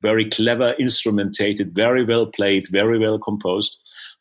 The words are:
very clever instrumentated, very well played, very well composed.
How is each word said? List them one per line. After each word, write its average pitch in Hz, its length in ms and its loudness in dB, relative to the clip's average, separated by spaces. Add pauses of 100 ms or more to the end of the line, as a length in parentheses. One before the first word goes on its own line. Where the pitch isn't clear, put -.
very 110 280 2
clever 117 500 0
instrumentated, 104 960 -2
very 120 320 2
well 117 220 2
played, 98 420 0
very 104 280 2
well 110 220 0
composed. 104 580 -4 (440)